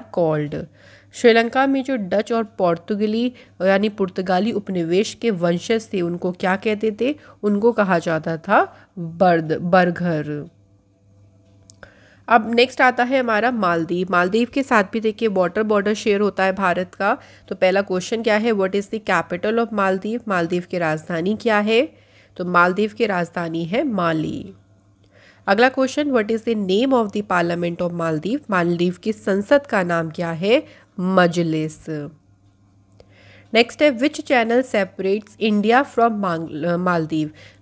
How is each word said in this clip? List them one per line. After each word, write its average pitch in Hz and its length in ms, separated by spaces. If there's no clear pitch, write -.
called। 151 380
श्रीलंका 233 540
में 269 180
जो 269 120
डच 202 360
और 226 100
पोर्तुगली 214 840
यानी 196 280
पुर्तगाली 190 640
उपनिवेश 185 720
के 233 80
वंशज 175 640
थे, 196 80
उनको 175 320
क्या 185 240
कहते 214 340
थे? 277 180
उनको 208 300
कहा 196 260
जाता 165 380
था 208 280
बर्द-, 170 640
बरघर। 170 880
अब 226 260
नेक्स्ट 254 260
आता 247 240
है 262 160
हमारा 226 300
मालदीव। 175 600
मालदीव 185 440
के 277 80
साथ 240 200
भी 226 80
देखिए 220 280
वाटर 185 340
बॉर्डर 208 320
शेयर 202 260
होता 196 240
है 190 80
भारत 185 420
का। 208 220
तो - 60
पहला 190 260
क्वेश्चन 202 420
क्या 220 140
है? 220 140
What 190 200
is 202 140
the 220 60
capital 175 480
of 233 140
Maldives? 202 560
मालदीव 175 420
की 180 80
राजधानी 170 640
क्या 214 180
है? 226 280
तो 180 80
मालदीव 180 540
की 233 80
राजधानी 170 580
है 202 180
माली। 170 720
अगला 214 220
क्वेश्चन, 262 420
what 226 160
is 226 140
the 233 140
name 214 380
of 233 140
the 208 160
parliament 175 500
of 175 100
Maldives? 170 580
मालदीव 175 520
की 214 100
संसद 214 540
का 202 160
नाम 170 320
क्या 170 160
है? 196 300
मजलिस। 160 1120
नेक्स्ट 233 300
है, 302 160
which 302 180
channel 240 460
separates 202 880
India 214 300
from 233 280
Mang-, 165 560
मालदीव? 170 640